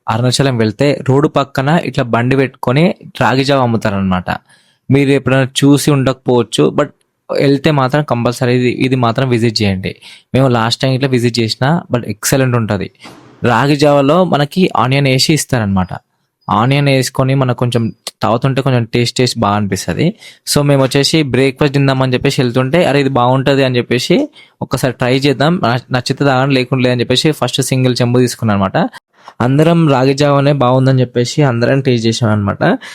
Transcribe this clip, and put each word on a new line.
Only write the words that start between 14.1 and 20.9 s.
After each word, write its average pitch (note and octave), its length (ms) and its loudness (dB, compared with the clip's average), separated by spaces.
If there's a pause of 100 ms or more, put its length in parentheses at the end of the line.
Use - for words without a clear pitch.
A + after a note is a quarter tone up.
మనకి E3 540 0
ఆనియన్ C3+ 300 0
వేసి C3 260 0
ఇస్తారనమాట. G2 540 -2 (640)
ఆనియన్ C3 360 2
వేసుకొని C3+ 500 0
మనకు B2+ 220 0
కొంచెం A#2 360 -2 (280)
తాగుతుంటే B2 400 0
కొంచెం B2 240 0
టేస్ట్, A#2+ 320 -2
టేస్ట్ A#2+ 220 0
బాగా G2+ 160 0
అనిపిస్తది. G2+ 580 -2 (340)
So D3 140 0
మేము C#3+ 220 2
వచ్చేసి C#3 400 0